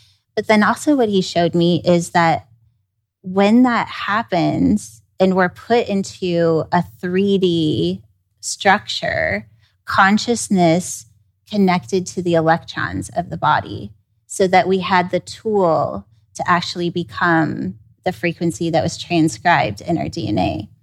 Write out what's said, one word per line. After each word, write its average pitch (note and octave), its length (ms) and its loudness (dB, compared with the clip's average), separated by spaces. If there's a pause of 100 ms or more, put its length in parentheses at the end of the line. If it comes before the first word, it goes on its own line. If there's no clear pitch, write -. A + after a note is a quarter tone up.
(360)
But G#3 100 -2
then G#3+ 160 4
also A#3 340 2
what A#3+ 140 2
he G3 140 2
showed E3+ 320 -2
me E3+ 280 2
is F3 280 2
that E3 360 2 (760)
when G3+ 420 4
that A#3 240 0
happens F3+ 1120 -2 (180)
and F#3+ 160 4
we're F#3 140 2
put - 380 -2
into E3+ 840 0
a F3 120 2 (180)
three F#3+ 380 0
D E3+ 640 0 (380)
structure, - 1080 -2 (340)
consciousness G3 1200 0 (420)
connected F#3 580 0
to - 140 -8
the F3 140 0
electrons D#3+ 840 0
of F3 120 -6
the E3+ 80 -8
body, - 540 -2 (360)
so - 200 0
that F3+ 180 4
we F#3+ 140 0
had F3+ 320 0
the F3+ 80 -2
tool E3+ 880 -2 (280)
to - 140 -6
actually F3 400 -2
become E3+ 880 -2 (280)
the F#3 80 -2
frequency E3+ 560 -4
that D#3+ 120 0
was - 160 -6
transcribed D#3 840 0
in D#3+ 160 -4
our C#3 100 -6
D D#3 200 -8
N - 100 -2
A. - 320 -4 (140)